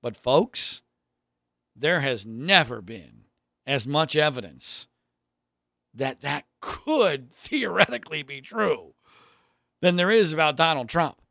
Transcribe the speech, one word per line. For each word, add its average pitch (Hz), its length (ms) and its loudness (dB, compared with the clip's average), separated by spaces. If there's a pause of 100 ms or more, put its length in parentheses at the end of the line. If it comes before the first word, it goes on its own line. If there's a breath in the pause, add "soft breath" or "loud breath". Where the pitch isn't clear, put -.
But 117 140 -8
folks, - 640 0 (920)
there 151 240 0
has 123 260 -4
never 123 560 0
been 78 420 -16 (420)
as 131 200 -2
much 147 300 0
evidence 127 720 -4 (1040)
that 131 280 -6
that 143 220 -6 (160)
could 175 720 0
<laughs> - 120 -20
theoretically 202 800 0
be 139 180 -14
true 143 540 -4 (840 soft breath)
than 175 160 2
there 175 140 2
is 208 220 4
about 156 240 2
Donald 151 320 0
Trump. 165 320 -2 (100)